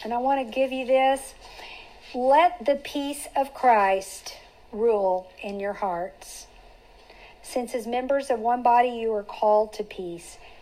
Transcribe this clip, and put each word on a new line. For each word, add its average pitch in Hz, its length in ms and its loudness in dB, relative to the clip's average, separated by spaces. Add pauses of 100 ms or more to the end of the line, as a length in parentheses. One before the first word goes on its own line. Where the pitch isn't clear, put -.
and 220 80 -8
I 240 60 -2
want 269 220 2
to 233 120 -6
give 262 200 0
you 262 160 -6
this. 262 480 2 (800)
"Let 277 500 4
the 277 120 2
peace 285 580 -8
of 269 180 -2
Christ 196 840 2 (320)
rule 202 580 0 (140)
in 202 160 -8
your 202 140 -6
hearts. 185 760 -8 (960)
Since 247 320 -6
as 220 100 -6
members 254 460 -2
of 233 80 0
one 240 240 0
body, 240 260 6
you 226 240 -4
are 202 100 -4
called 214 500 2
to 208 100 -8
peace, 175 560 -12 (220)